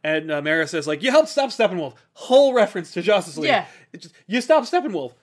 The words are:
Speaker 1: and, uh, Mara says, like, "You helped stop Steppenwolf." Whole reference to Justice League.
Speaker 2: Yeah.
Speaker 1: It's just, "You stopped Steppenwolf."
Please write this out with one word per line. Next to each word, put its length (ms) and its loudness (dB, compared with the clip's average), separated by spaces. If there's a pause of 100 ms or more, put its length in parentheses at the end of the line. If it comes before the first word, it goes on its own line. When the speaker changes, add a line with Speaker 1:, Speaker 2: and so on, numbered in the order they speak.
Speaker 1:
and, 260 -4
uh, 120 -4
Mara 260 -2
says, 180 -6
like, 160 -4
"You 100 0
helped 180 4
stop 200 -2
Steppenwolf." 440 -2 (200)
Whole 400 4
reference 380 0
to 100 -6
Justice 360 0
League. 100 -2
Speaker 2:
Yeah. 180 0 (280)
Speaker 1:
It's 100 -20
just, 120 -20 (120)
"You 140 -2
stopped 280 2
Steppenwolf." 540 -4